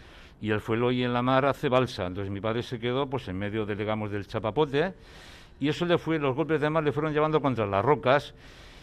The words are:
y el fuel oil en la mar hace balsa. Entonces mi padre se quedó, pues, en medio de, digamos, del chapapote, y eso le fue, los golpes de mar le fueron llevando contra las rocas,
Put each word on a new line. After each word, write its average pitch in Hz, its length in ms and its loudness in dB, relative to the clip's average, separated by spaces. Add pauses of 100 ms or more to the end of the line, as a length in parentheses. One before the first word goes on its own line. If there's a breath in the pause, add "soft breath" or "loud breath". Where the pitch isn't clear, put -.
(400 loud breath)
y 107 120 -4
el 107 100 0
fuel 117 220 0
oil 123 200 2
en 123 80 0
la 123 100 0
mar 131 220 4
hace 139 240 0
balsa. 123 380 2
Entonces 98 260 -6
mi 98 80 -6
padre 110 240 -2
se 117 160 -8
quedó, 127 300 -2
pues, 131 180 -6
en 92 100 -4
medio 104 280 -2
de, 104 100 -4
digamos, 107 340 -4
del 101 160 -6
chapapote, 139 680 -2 (680 loud breath)
y 135 80 0
eso 151 160 0
le 175 140 2
fue, 160 200 -2
los 143 160 0
golpes 151 280 0
de 151 80 2
mar 160 120 0
le 147 120 2
fueron 156 180 -2
llevando 151 300 2
contra 117 240 2
las 98 180 2
rocas, 139 500 2 (480 loud breath)